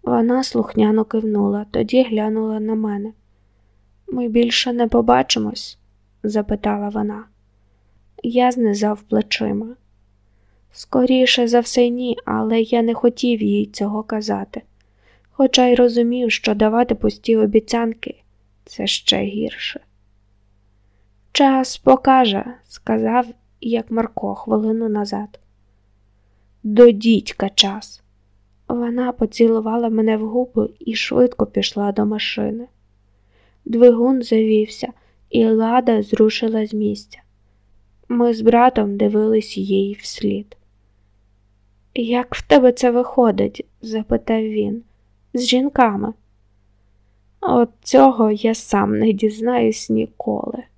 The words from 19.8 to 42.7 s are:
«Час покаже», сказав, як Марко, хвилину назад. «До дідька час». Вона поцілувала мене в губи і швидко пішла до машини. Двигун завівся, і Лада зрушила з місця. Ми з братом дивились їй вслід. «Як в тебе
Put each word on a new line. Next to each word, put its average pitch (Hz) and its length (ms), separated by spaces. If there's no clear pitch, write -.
«Час 269 400
покаже», 262 680
сказав, 226 640
як 226 300
Марко, 220 440
хвилину 220 540
назад. 208 520
«До 233 280
дідька 214 580
час». - 540
Вона 240 440
поцілувала 226 760
мене 220 280
в 214 120
губи 233 500
і 226 160
швидко 247 520
пішла 202 460
до 208 140
машини. 214 600
Двигун 240 580
завівся, 220 680
і 226 160
Лада 226 560
зрушила 214 640
з 214 80
місця. 208 440
Ми 240 260
з 220 60
братом 226 560
дивились 214 600
їй 196 420
вслід. - 560
«Як 247 400
в - 120
тебе 254 260